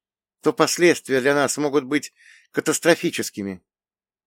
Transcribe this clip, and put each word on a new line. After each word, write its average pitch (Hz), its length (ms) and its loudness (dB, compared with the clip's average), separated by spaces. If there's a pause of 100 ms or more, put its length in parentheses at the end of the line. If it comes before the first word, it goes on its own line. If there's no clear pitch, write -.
(420)
то 151 120 0
последствия 151 680 2
для 139 120 2
нас 143 240 0
могут 143 280 -2
быть 139 280 -4 (380)
катастрофическими». 113 1080 -2 (640)